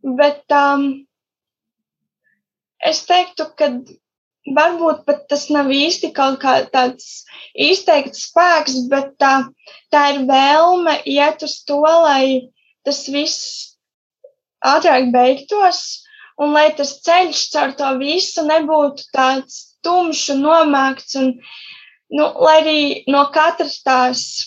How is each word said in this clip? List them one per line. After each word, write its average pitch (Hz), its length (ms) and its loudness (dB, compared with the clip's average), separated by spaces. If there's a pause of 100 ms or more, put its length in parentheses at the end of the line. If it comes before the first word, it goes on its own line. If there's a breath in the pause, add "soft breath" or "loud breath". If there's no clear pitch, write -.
Bet, 285 440 -2
um, 285 400 0 (1900)
es 302 240 -4
teiktu, 359 460 -2
ka 294 180 -2 (800)
varbūt 311 580 -2
pat 285 220 -4
tas 294 220 -6
nav 285 200 0
īsti 302 420 -2
kaut 269 300 -2
kā 262 220 2
tāds - 640 -4 (220 loud breath)
izteikts 302 760 0
spēks, 320 600 0
bet, 277 320 -4
uh, 269 280 2 (400 loud breath)
tā 294 220 2
ir 277 180 -2
vēlme 311 760 2
iet 285 420 0
uz - 160 -10
to, 285 160 -4
lai 277 720 2 (360)
tas 277 200 -4
viss - 720 -8 (840)
ātrāk 269 500 2
beigtos 277 920 0 (320 soft breath)
un 294 220 -2
lai 302 180 4
tas 285 240 -6
ceļš 339 500 0
caur 269 280 -2
to 277 200 -4
visu 311 500 -4
nebūtu 302 640 0
tāds 262 680 -4
tumšs 339 520 -2
un 269 100 -2
nomākts 285 760 0
un, 262 180 -2 (720 loud breath)
nu, 294 260 0
lai 311 240 4
arī 311 220 2 (240)
no 277 260 2
katras 320 520 0
tās 254 420 0 (240)